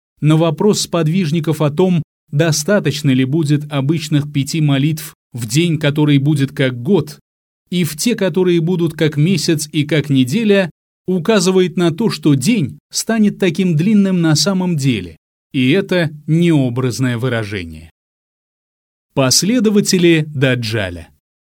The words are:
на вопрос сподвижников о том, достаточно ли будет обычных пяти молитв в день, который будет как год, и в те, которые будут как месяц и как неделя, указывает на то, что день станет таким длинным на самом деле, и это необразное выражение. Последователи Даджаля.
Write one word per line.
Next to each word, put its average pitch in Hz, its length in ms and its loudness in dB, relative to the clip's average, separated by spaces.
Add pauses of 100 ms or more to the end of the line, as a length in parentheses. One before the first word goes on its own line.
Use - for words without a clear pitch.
(200)
на 151 160 4
вопрос 165 460 2
сподвижников 165 800 -2
о 151 100 2
том, 180 320 2 (280)
достаточно 156 800 0
ли 131 140 2
будет 147 460 -2
обычных 147 640 -2
пяти 165 280 -4
молитв 147 540 0 (180)
в 120 140 -8
день, 151 320 0
который 147 400 2
будет 139 340 0
как 127 300 -2
год, 160 360 -2 (500)
и 180 160 0
в 147 120 -6
те, 240 180 -2
которые 180 460 0
будут 170 340 -2
как 156 220 0
месяц 160 540 0
и 147 140 -2
как 151 240 -2
неделя, 170 640 2 (360)
указывает 185 680 0
на 175 140 2
то, 170 200 -2
что 147 240 0
день 143 440 -2 (120)
станет 208 480 0
таким 180 380 0
длинным 190 460 2
на 160 140 4
самом 185 400 -2
деле, 110 400 -2 (360)
и 127 180 0
это 180 400 0 (160)
необразное 131 920 0
выражение. 101 720 -6 (1200)
Последователи 180 1120 2
Даджаля. 113 840 -2 (340)